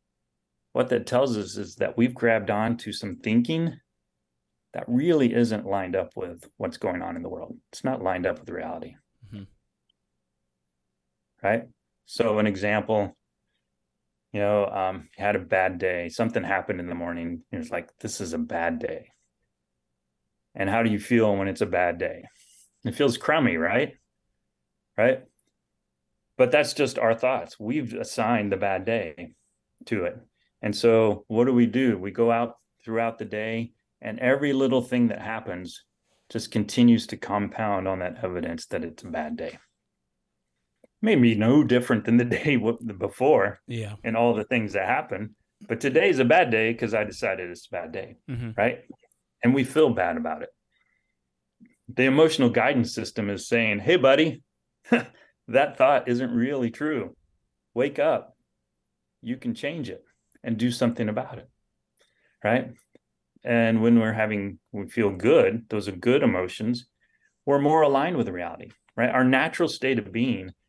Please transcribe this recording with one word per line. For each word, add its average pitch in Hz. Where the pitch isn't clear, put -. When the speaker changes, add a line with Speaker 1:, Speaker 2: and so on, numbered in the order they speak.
Speaker 1:
what 123
that 117
tells 123
us 95
is -
that -
we've 123
grabbed 113
on 110
to 107
some 92
thinking 127
that -
really 135
isn't 113
lined 95
up 90
with 87
what's 90
going 90
on 85
in 85
the 85
world. -
It's -
not 131
lined 92
up -
with -
reality. 82
Speaker 2:
Mm-hmm. 101
Speaker 1:
Right? 110
So 107
an 107
example, 104
you 104
know, 101
um, 95
you 101
had 104
a 90
bad 92
day. 87
Something 113
happened 95
in 87
the 87
morning. 85
It's 80
like, 87
"This -
is 85
a 82
bad 82
day." -
And 98
how 113
do 117
you 104
feel 110
when 98
it's 95
a 104
bad 87
day? -
It -
feels 139
crummy, 139
right? 92
Right? 127
But 127
that's 147
just 131
our 113
thoughts. 113
We've 117
assigned 107
the 98
bad 95
day 90
to 98
it. 87
And 104
so 110
what 113
do 131
we 120
do? 117
We 98
go 117
out 117
throughout 113
the 113
day, 110
and 110
every 139
little 131
thing 120
that 104
happens 95
just 113
continues 117
to 104
compound 101
on 95
that 90
evidence 85
that 82
it's 82
a -
bad 80
day. 80
Maybe 135
no 120
different 120
than 117
the 120
<laughs> 120
day 143
w-, 113
before 104
Speaker 2:
Yeah. 110
Speaker 1:
and 113
all 117
the 104
things 110
that 98
happen, 113
but 117
today's 160
a 127
bad 156
day 113
'cause 113
I 107
decided 92
it's 85
a -
bad 87
day, -
Speaker 2:
Mm-hmm. 120
Speaker 1:
right? 120
And 123
we 135
feel 147
bad 87
about 78
it. -
The 127
emotional 139
guidance 120
system 113
is 98
saying, 113
"Hey, 120
buddy, 143
<laughs> -
that 131
thought 131
isn't 123
really 123
true. 143
Wake 143
up. -
You 120
can 123
change 147
it -
and 117
do 123
something 117
about 117
it," -
right? 113
And 117
when 117
we're 110
having, 107
we 101
feel 107
good, 113
those 104
are 98
good 123
emotions, 107
we're 143
more 156
aligned 147
with 113
reality, 87
right? 120
Our 127
natural 147
state 131
of 98
being 104